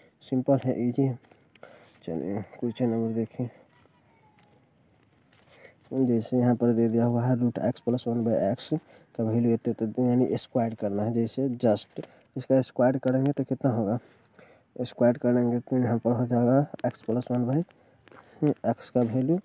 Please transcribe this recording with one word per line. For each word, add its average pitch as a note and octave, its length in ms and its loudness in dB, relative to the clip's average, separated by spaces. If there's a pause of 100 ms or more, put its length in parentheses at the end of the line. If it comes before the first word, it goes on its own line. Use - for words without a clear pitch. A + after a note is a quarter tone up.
(220)
simple C3 420 0
है, B2+ 160 -2
easy B2 220 0
है। C3 160 -2 (840)
चलिए E2+ 380 -6 (180)
क्वेश्चन A#2+ 280 -2
नंबर A2+ 260 -2
देखिए, A2+ 360 -6 (2500)
जैसे A#2+ 320 0
यहाँ B2 180 4
पर A#2+ 160 2
दे A2+ 160 4
दिया A#2 160 2
हुआ A#2+ 200 0
है B2+ 140 2
root A#2+ 260 0
x - 160 -2
plus A#2+ 280 -2
one A#2 160 -2
by A2 120 2 (180)
x - 240 -4 (360)
का A2+ 100 -2
वैल्यू A2 180 0
लेते A#2 280 0
हैं A2 220 -4
तो B2+ 100 -2
यानी B2 340 2
square A2+ 380 -2
करना G2+ 280 -2
है। A2+ 100 -2
जैसे A#2 440 -2
just G#2+ 440 0 (360)
इसका C3+ 260 2
square C3 360 0
करेंगे C3 340 0
तो C3+ 120 -2
कितना C3 280 -2
होगा? A2 260 0 (800)
square A#2+ 420 0
करेंगे B2 420 2
तो - 180 -2
यहाँ A#2+ 200 2
पर A#2 140 0
हो A#2+ 140 0
जाएगा B2 400 2 (200)
x - 160 -8
plus A#2+ 280 -4
वन B2 160 0
by C#3+ 160 0 (1040)
x - 240 -4
का B2+ 120 0
वैल्यू C3 420 0